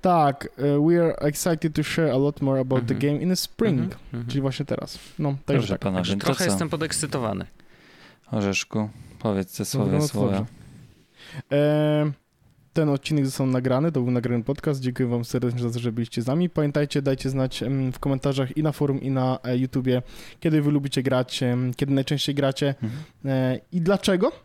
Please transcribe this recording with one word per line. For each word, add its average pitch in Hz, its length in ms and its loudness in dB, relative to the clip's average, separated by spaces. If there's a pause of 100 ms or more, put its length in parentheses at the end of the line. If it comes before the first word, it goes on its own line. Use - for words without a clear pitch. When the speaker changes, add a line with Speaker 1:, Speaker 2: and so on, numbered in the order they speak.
Speaker 1:
Tak, 156 560 2
e, 143 300 4
we 170 160 6
are 160 120 2
excited 156 600 0
to 156 80 0
share 156 280 0
a 127 60 2
lot 143 240 2
more 135 200 2
about 127 260 0
the 110 60 0
Speaker 2:
Mhm. 101 60 -2 (140)
Speaker 1:
game 147 100 -2
in 180 60 0
the 185 60 2
spring. 180 460 0
Speaker 2:
Mhm, 185 180 -4 (140)
mhm. 120 160 -6
Speaker 1:
Czyli 135 120 0
właśnie 135 240 -2
teraz. - 340 -8 (200)
No, 143 160 -2 (100)
także 165 160 2
Speaker 3:
Dobrze, 98 120 -2
Speaker 1:
tak. 90 80 -4
Speaker 3:
panowie, 92 180 0
Speaker 2:
Także 92 180 0
Speaker 3:
to - 80 -6
Speaker 2:
trochę 160 200 0
Speaker 3:
co? - 60 2
Speaker 2:
jestem 143 180 0
podekscytowany. 139 760 -2 (840)
Speaker 3:
Orzeszku, 104 580 -2 (300)
powiedz 98 380 -2
te - 40 -6
Speaker 1:
No, 101 40 -2
Speaker 3:
słowe 98 320 0
Speaker 1:
no, 98 100 2
Speaker 3:
słowa. 101 300 0
Speaker 1:
dobrze. 107 80 -2 (1040)
E, 151 600 2 (600)
ten 156 160 2
odcinek 139 360 0
został 131 220 -2
nagrany, 127 440 2
to 139 100 0
był 123 100 0
nagrany 120 320 0
podcast. 139 380 -2
Dziękuję 127 280 0
wam 120 160 0
serdecznie 123 360 -2
za 120 100 0
to, 120 80 -4
że 117 120 -2
byliście 117 300 -4
z 113 60 -2
nami. 165 220 0
Pamiętajcie, 147 520 0
dajcie 135 280 -2
znać, 131 340 -2
em, 131 280 0
w - 80 -10
komentarzach 135 580 -2
i 156 60 0
na 156 80 2
forum, 139 300 0
i 135 100 -4
na, 131 320 0
e, 123 140 0
YouTubie, 127 440 0 (380)
kiedy 156 220 4
wy 147 100 2
lubicie 139 320 0
grać, 127 400 0
em, 123 300 0
kiedy 139 200 0
najczęściej 139 420 0
gracie, 139 480 0
Speaker 3:
Mhm. 117 180 -6 (240)
Speaker 1:
e, 131 340 0 (120)
i 175 100 0
dlaczego. 196 500 2 (140)